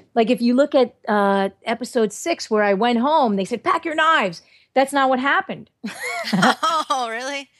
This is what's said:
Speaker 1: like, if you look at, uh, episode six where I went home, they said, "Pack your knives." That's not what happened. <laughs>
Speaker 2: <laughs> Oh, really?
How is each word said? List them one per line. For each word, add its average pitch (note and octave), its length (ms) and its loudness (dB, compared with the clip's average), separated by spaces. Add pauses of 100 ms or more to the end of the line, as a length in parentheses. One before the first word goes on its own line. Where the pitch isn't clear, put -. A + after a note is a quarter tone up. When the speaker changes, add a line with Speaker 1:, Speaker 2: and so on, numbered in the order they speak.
(160)
Speaker 1:
like, A#3 160 2
if A#3 100 0
you A#3+ 140 2
look C#4+ 200 2
at, B3 200 2 (120)
uh, G3 420 2 (140)
episode A3+ 500 -2
six - 380 -6
where G#3+ 120 2
I G3+ 100 2
went A#3 260 0
home, C4 360 2
they F#3+ 100 -2
said, A3+ 180 -8
"Pack E4+ 220 -2
your D#4+ 100 -4
knives." D#4 460 2 (320)
That's C4+ 200 2
not C4+ 160 2
what B3+ 100 2
happened. C#4+ 560 -2
<laughs> - 80 -20
Speaker 2:
<laughs> B4 500 -8
Oh, C4+ 760 0
really? C4 400 -8 (100)